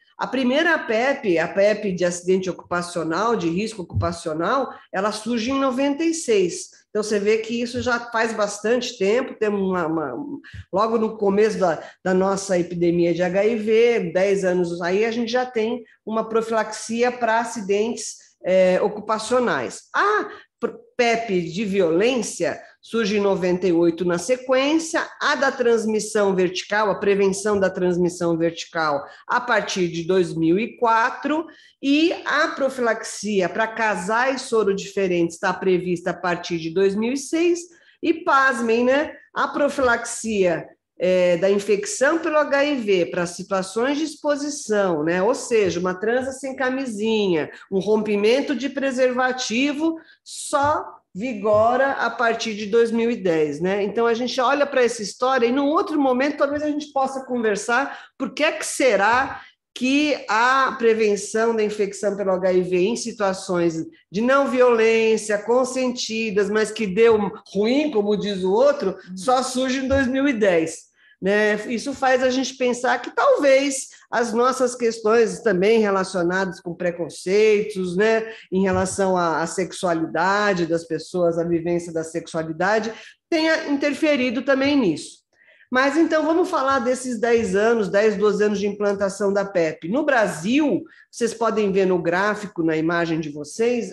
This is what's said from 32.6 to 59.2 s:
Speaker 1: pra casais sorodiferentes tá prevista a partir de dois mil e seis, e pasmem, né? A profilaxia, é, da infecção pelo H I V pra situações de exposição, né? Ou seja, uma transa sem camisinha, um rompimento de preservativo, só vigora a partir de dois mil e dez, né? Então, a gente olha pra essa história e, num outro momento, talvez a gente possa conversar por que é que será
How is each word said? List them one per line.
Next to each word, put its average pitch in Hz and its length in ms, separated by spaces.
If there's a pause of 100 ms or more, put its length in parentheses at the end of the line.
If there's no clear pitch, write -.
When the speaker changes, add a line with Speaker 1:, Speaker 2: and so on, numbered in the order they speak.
Speaker 1:
pra 220 180
casais 226 760
sorodiferentes 196 960
tá 190 120
prevista 180 600
a - 20
partir 175 460
de 160 100
dois 196 240
mil 226 200
e 285 40
seis, 339 440 (420)
e 330 100 (100)
pasmem, 247 600
né? 285 320 (180)
A 262 140
profilaxia, 233 1200 (320)
é, 180 380
da 190 120
infecção 208 680
pelo 320 180
H 277 280
I 294 100
V 202 320
pra 175 180
situações 196 720
de 311 60
exposição, 277 1000
né? 175 200
Ou 233 100
seja, 208 460
uma 180 160
transa 247 360
sem 262 240
camisinha, 220 960 (220)
um 190 80
rompimento 214 760
de 254 140
preservativo, 262 1300 (260)
só 302 720 (240)
vigora 226 760
a 233 180
partir 226 460
de 214 100
dois 226 260
mil 226 180
e 240 60
dez, 160 460
né? 190 220
Então, 208 220
a 233 80
gente 247 280
olha 277 240
pra 269 180
essa 233 180
história 247 440
e, 247 60
num 277 160
outro 311 300
momento, 269 400
talvez 294 240
a 302 80
gente 294 220
possa 269 320
conversar 240 840 (120)
por 262 160
que 285 100
é 330 80
que 320 140
será 240 760 (320)